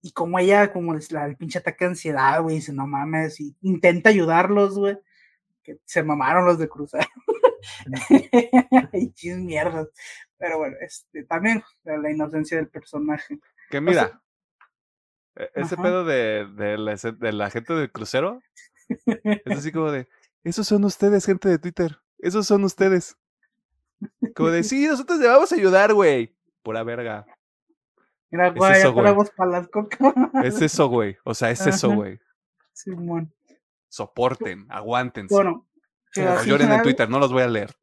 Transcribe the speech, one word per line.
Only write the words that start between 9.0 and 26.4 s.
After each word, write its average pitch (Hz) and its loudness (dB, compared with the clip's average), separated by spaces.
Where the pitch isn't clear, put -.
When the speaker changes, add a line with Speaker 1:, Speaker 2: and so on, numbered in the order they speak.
Speaker 1:
chis 175 -12
mierdas. 160 -6
Pero 165 -6
bueno, 139 -6
este, - -18
también 214 -4
la, 156 -8
la 151 -6
inocencia 151 -6
del 156 -6
personaje. 151 -10
Speaker 2:
Que 143 -6
Speaker 1:
O - -4
Speaker 2:
mira, 160 2
Speaker 1:
sea - -16
Speaker 2:
e-, - -12
ese 160 -6
Speaker 1:
Ajá. 175 -8
Speaker 2:
pedo 180 0
de, 110 -2
de 104 -4
la, 107 -4
de 113 -6
la 104 -4
gente 117 -8
del 151 -4
crucero, 160 -6
Speaker 1:
<laughs> - -8
Speaker 2:
es 196 -4
así 147 -8
como 160 -2
de, 131 -6
"Esos 185 -6
son 208 2
ustedes, 202 2
gente 196 0
de 170 2
Twitter, 170 -6
esos 185 -2
son 202 4
ustedes". 190 0
Como 160 0
de, 170 0
Speaker 1:
<laughs> - -
Speaker 2:
"Sí, 262 0
nosotros 302 -2
le 254 4
vamos 277 6
a 349 0
ayudar, 196 6
güey". 147 2